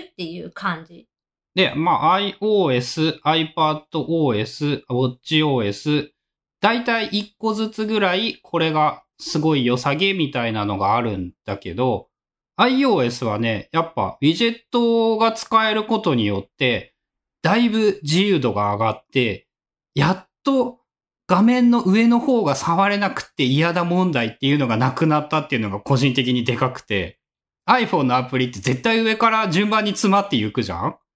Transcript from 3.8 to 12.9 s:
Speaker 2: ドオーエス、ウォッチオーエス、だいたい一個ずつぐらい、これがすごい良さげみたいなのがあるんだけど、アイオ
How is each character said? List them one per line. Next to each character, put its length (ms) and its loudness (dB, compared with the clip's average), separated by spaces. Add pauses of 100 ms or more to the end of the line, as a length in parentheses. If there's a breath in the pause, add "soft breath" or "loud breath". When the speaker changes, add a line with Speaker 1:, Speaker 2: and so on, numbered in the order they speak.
Speaker 2:
ド 180 -6
オ 280 0
ー 20 0
エ 80 -2
ス、 200 -8
ウ 140 -2 (100)
ォ 240 0
ッ 100 -20
チ 200 2
オ 200 0
ー 40 -2
エ 40 -2
ス、 400 -4 (480)
だ 140 2
い 100 -4
た 180 -2
い 60 -6
一 300 -8
個 160 -2
ず 160 -4
つ 160 -6
ぐ 160 -2
ら 140 2
い、 280 -4
こ 160 -2
れ 140 0
が 300 0 (140)
す 220 -4
ご 160 2
い 100 0
良 120 2
さ 180 -2
げ 180 0
み 160 -2
た 160 -4
い 60 -4
な 140 -2
の 120 -2
が 200 2
あ 40 0
る 160 -2
ん 140 -8 (140)
だ 120 -6
け 160 -10
ど、 360 -2 (460)
ア 120 2
イ 180 2
オ 160 2